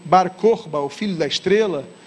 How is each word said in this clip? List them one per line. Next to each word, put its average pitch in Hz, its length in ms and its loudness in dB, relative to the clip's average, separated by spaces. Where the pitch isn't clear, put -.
Bar 180 260 4
Corba, 175 500 0
o 143 80 -4
filho 196 280 -6
da 147 100 -2
estrela, 185 600 0